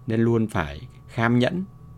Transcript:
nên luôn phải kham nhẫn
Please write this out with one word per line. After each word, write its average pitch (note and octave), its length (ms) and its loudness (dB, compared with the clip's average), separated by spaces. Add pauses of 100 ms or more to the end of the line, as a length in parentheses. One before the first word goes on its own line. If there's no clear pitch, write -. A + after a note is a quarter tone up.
nên A2+ 140 2
luôn A2+ 280 4
phải D2+ 400 -6 (200)
kham A#2 300 2
nhẫn F3 260 0 (340)